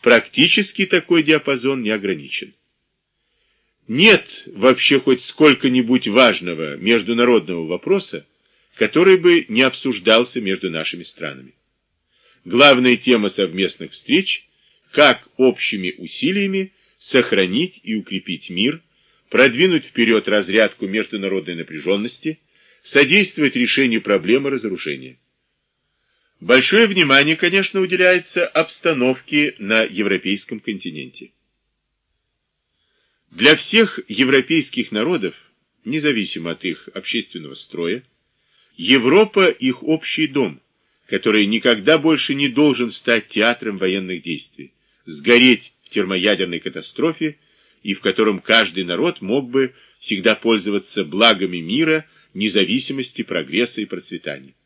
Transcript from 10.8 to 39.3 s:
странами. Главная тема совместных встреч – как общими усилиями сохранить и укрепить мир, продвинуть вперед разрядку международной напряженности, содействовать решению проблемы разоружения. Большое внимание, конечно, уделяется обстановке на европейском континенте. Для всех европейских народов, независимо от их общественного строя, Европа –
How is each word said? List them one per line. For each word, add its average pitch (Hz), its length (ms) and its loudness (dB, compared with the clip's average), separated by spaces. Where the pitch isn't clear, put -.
странами. 67 500 -14
Главная 127 540 4
тема 113 320 2
совместных 92 600 -4
встреч – - 580 -4
как 139 440 4
общими 104 600 0
усилиями 190 760 -4
сохранить 117 840 0
и 110 120 -6
укрепить 95 540 -10
мир, 117 320 -4
продвинуть 139 540 2
вперед 110 460 0
разрядку 104 580 0
международной 95 680 -6
напряженности, 95 840 -6
содействовать 143 760 0
решению 120 440 0
проблемы 107 500 0
разоружения. 78 680 -8
Большое 135 480 4
внимание, 156 480 2
конечно, 190 460 0
уделяется 180 680 0
обстановке 147 1080 -2
на 110 260 0
европейском 101 760 -4
континенте. 87 720 -12
Для 147 260 4
всех - 500 0
европейских 131 840 -2
народов, 110 420 -4
независимо 113 680 -4
от - 120 -12
их 85 300 -8
общественного 87 600 -10
строя, 87 460 -8
Европа – 170 720 4